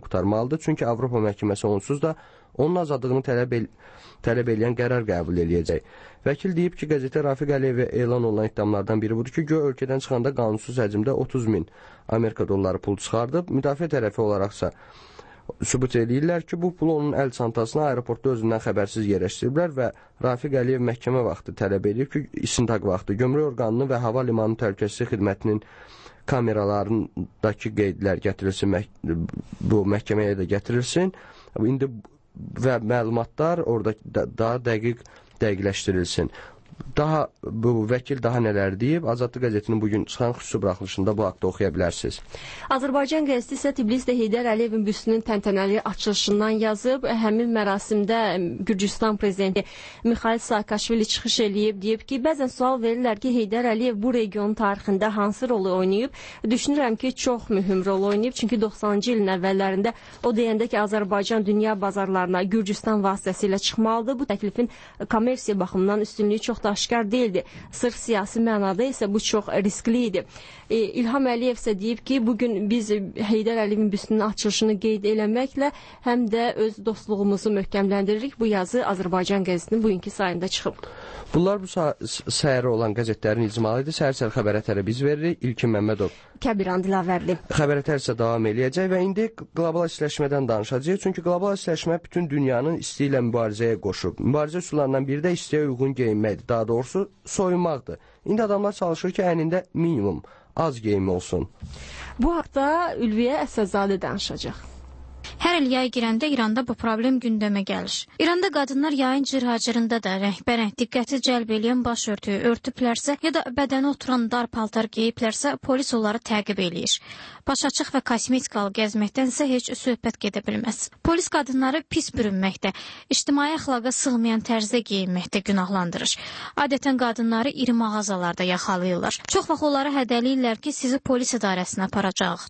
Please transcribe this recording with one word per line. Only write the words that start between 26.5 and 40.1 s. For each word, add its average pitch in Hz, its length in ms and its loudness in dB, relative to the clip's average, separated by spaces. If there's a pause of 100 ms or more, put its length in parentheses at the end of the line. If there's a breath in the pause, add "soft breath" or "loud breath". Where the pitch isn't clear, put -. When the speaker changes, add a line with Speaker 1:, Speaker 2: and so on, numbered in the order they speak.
Speaker 1:
qeydlər 95 440 0
gətirilsin, 95 480 0
məhk-, 82 480 -2 (400)
bu 107 220 4 (100)
məhkəməyə 104 480 0
də 87 140 -2
gətirilsin. 123 580 0 (480 loud breath)
İndi 131 300 2 (720)
və 123 160 2
məlumatlar 120 840 0
orada 110 380 0
da-, - 240 -2
daha 117 400 0
dəqiq, 117 400 0 (340 loud breath)
dəqiqləşdirilsin. 95 920 0 (640 loud breath)
Daha 151 320 2 (160)
bu 113 440 0
vəkil 123 360 -2
daha 120 200 2
nələr 101 360 2
deyib? 156 280 2
Azadlıq 120 380 -2
qəzetinin 110 340 2
bugün 104 320 2